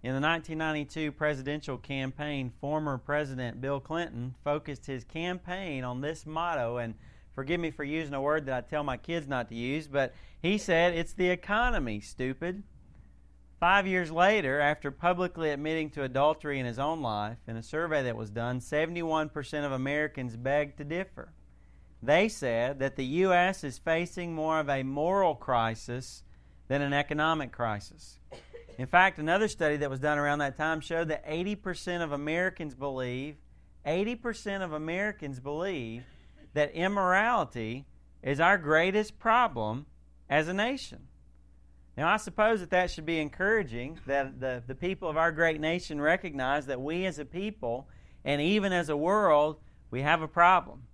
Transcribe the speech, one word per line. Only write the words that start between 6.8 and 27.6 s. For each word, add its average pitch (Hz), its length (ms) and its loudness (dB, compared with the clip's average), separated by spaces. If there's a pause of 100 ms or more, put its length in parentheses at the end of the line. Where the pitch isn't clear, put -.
forgive 143 240 -2
me 160 140 -2
for 151 100 -10
using 147 320 -4
a 135 80 -2
word 147 240 0
that 131 80 -2
I 127 60 -2
tell 147 240 -4
my 127 140 -4
kids 165 280 -4
not 127 220 -4
to 117 80 -10
use, 139 320 -4
but 135 260 0 (260)
he 190 160 2
said, 175 380 4
"It's 165 200 -2
the 180 160 2
economy, 180 680 0
stupid." 165 640 -6 (960)
Five 185 300 4
years 180 240 0
later, 165 480 4
after 143 320 2
publicly 175 580 0
admitting 156 400 -2
to 143 140 -4
adultery 143 560 0
in 123 60 -2
his 117 120 -6
own 151 240 -2
life, 107 360 -2 (100)
in 113 80 -6
a 113 80 -8
survey 156 400 -2
that 117 120 -2
was 110 140 -8
done, 120 300 -2
seventy-one 156 680 0
percent 147 380 -6
of 139 60 -2
Americans 135 640 -4
begged 143 420 -2
to 147 60 -8
differ. 170 480 -8 (680)
They 160 260 6
said 127 500 0
that 135 180 -2
the 135 80 -2
U 180 300 4
S 180 280 4
is 135 140 -6
facing 170 580 -2
more 160 240 0
of 143 120 0
a 135 120 0
moral 156 520 2
crisis 120 880 -2 (440)
than 139 140 0
an 143 140 0
economic 151 580 0
crisis. - 680 -6 (600)